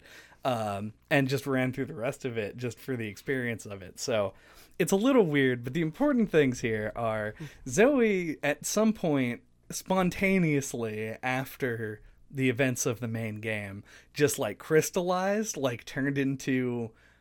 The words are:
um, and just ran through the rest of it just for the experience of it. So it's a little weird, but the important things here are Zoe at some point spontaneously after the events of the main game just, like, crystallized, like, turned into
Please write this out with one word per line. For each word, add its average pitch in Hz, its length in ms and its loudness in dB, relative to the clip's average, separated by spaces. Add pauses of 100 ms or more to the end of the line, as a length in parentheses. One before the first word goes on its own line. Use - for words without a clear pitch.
(460)
um, 107 480 -2 (160)
and 139 180 4
just 131 200 -2
ran 131 260 0
through 135 120 -4
the 143 100 -12
rest 127 300 -6
of 120 120 -4
it 104 200 -4
just 120 200 -6
for - 180 -6
the 113 120 -4
experience 120 580 -4
of 101 160 -12
it. - 180 -18
So 104 340 0 (440)
it's 165 140 0
a 196 60 4
little 240 280 6
weird, 131 380 2
but 127 100 -8
the 165 80 -2
important 233 480 2
things 135 300 4
here 110 360 -2
are 107 380 -2 (340)
Zoe 196 760 4
at 147 220 -2
some 214 280 2
point 135 480 0 (720)
spontaneously 135 1120 0
after 123 760 -4 (300)
the 131 180 2
events 127 360 0
of 120 140 -2
the 123 80 -6
main 113 340 -4
game 104 420 -6 (300)
just, 143 260 2
like, 107 180 -2
crystallized, 185 1000 0
like, 127 280 -2
turned 139 320 -2
into 127 720 -2 (320)